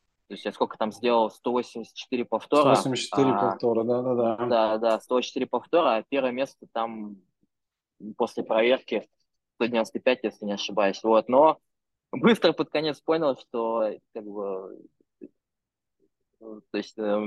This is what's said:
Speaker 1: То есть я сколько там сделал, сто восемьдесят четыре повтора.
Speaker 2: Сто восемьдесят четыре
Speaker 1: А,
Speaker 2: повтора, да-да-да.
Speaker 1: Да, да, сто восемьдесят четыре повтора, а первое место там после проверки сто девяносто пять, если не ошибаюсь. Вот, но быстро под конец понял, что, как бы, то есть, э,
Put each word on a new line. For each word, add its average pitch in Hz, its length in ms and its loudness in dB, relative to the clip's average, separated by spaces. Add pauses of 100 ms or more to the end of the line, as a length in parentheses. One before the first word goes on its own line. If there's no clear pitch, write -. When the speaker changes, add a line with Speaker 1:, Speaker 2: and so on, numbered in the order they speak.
(280)
Speaker 1:
То 101 60 -14
есть 98 120 -10
я 104 60 -6
сколько - 260 -4
там 110 140 -2
сделал, 117 380 0
сто - 220 -8
восемьдесят 117 440 -6
четыре 120 300 -6
повтора. 139 480 2
Speaker 2:
Сто 107 160 2
восемьдесят 123 220 -4
четыре 135 200 4
Speaker 1:
А, 101 200 0
Speaker 2:
повтора, 113 320 0
да-да-да. 120 640 0
Speaker 1:
Да, 110 300 2
да, 110 220 0
сто - 160 -4
восемьдесят 123 140 0
четыре 127 160 -4
повтора, 131 520 2
а 107 120 -4
первое 131 220 0
место 127 400 -6
там 110 460 -8 (1000)
после - 260 -4
проверки 117 640 0 (480)
сто 117 100 -2
девяносто 113 340 -2
пять, 127 240 0
если 107 220 -6
не 101 80 -4
ошибаюсь. 98 500 -2
Вот, 110 260 4
но 147 300 4 (520)
быстро 180 420 4
под - 180 -4
конец 151 300 -4
понял, 160 360 0
что, 113 540 -4 (220)
как 110 100 -12
бы, 98 560 -10 (1600)
то 107 380 -12
есть, - 200 -8
э, 104 300 0